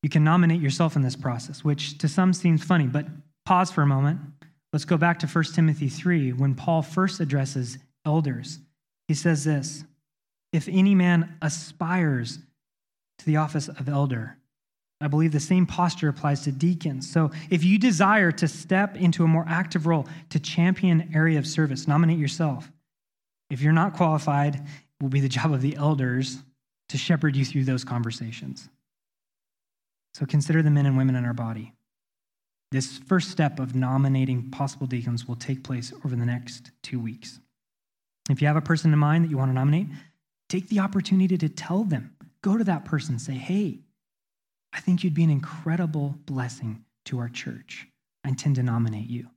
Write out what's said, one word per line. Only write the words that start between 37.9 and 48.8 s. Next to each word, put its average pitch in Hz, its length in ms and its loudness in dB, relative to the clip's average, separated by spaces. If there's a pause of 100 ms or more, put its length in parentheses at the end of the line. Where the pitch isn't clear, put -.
If 139 120 2
you 147 60 2
have 151 80 4
a 160 60 2
person 156 320 2
in 151 60 4
mind 156 260 4
that 160 40 -4
you 147 80 -2
want 131 120 0
to 131 40 0
nominate, 143 340 2 (600)
take 180 220 -4
the 208 100 2
opportunity 190 580 2
to 156 120 0
tell 185 340 -2
them. 139 320 -4 (260)
Go 196 160 0
to 233 60 0
that 170 220 0
person, 143 340 -2
say, 135 140 -8
"Hey, 170 460 -4 (920)
I - 80 -10
think - 240 0
you'd 170 100 0
be 165 120 4
an 160 40 6
incredible 156 960 -2
blessing 120 600 -8 (200)
to 127 140 -6
our 120 80 -6
church. - 600 -14 (340)
I 139 60 -4
intend 135 260 0
to 127 80 0
nominate 117 460 -2